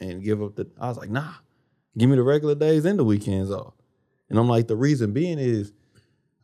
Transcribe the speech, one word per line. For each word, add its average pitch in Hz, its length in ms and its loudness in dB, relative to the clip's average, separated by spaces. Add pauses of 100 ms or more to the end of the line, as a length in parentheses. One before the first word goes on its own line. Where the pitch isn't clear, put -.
and 92 240 -10
give 104 180 -2
up 101 140 -10
the," - 100 -8 (140)
I 123 80 -6
was 120 80 -8
like, - 140 -14
"Nah, 139 240 -6 (640)
give 120 100 4
me 139 80 6
the 123 60 4
regular 147 320 2
days 156 320 2
and 196 120 0
the 143 60 4
weekends 101 460 0
off." - 240 -10 (560)
And 104 80 2
I'm 120 100 4
like, 120 180 2
"The 113 100 -2
reason 123 360 0
being 160 260 -2
is," 117 360 -2 (680)